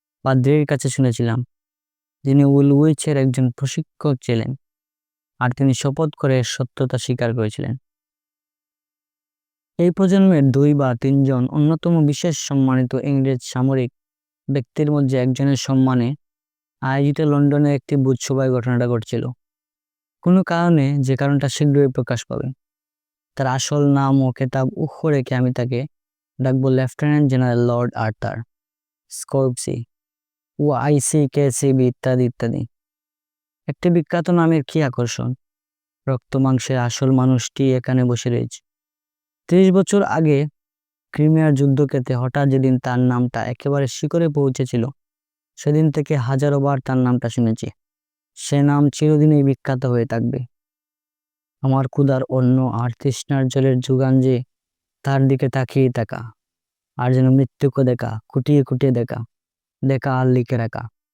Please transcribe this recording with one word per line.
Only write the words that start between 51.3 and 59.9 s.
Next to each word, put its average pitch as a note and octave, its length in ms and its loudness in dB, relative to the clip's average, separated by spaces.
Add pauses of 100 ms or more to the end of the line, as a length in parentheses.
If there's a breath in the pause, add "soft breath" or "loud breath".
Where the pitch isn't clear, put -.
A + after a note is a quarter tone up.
আমার C3+ 260 0
ক্ষুধার C3+ 340 0
অন্ন B2+ 360 2 (100)
আর A#2 300 -4
তৃষ্ণার C3+ 500 -2
জলের C3 300 0
যোগান C3 420 0
যে C3 140 2 (680)
তার C#3 240 0
দিকে C3+ 200 0
তাকিয়ে C3 420 0
থাকা, A#2 300 -6 (800)
আর B2 140 -2
যেন C3 180 4
মৃত্যুকে C3+ 540 0
দেখা, B2 260 -2 (180)
খুঁটিয়ে C#3+ 360 0
খুঁটিয়ে C3 280 0
দেখা, A#2+ 260 -4 (640)
দেখা C3+ 360 0